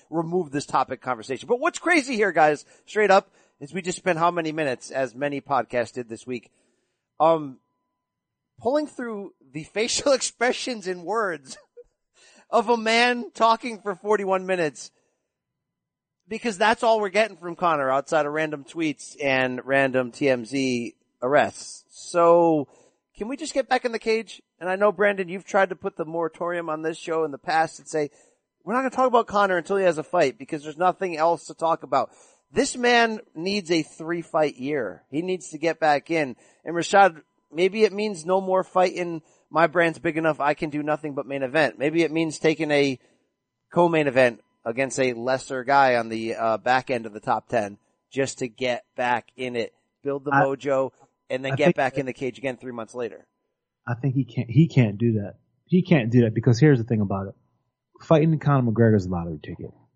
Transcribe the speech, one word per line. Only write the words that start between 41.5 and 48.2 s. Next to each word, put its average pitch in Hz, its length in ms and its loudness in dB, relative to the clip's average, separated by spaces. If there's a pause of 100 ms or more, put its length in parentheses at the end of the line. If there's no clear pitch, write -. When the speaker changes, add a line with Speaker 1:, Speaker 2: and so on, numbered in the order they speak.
Speaker 1:
Maybe 156 240 0
it 147 80 -2
means 160 280 -4
taking 156 320 0
a 139 280 2 (760)
co-main 165 340 2
event 123 340 4 (240)
against 120 340 -4
a 127 140 2
lesser 127 500 -4
guy 135 320 4
on 117 140 -2
the, 113 260 -4
uh, 113 220 0
back 123 320 0
end 117 160 -2
of 104 80 -12
the 107 60 -12
top 113 280 -4
ten 104 300 -2 (340)
just 131 280 -2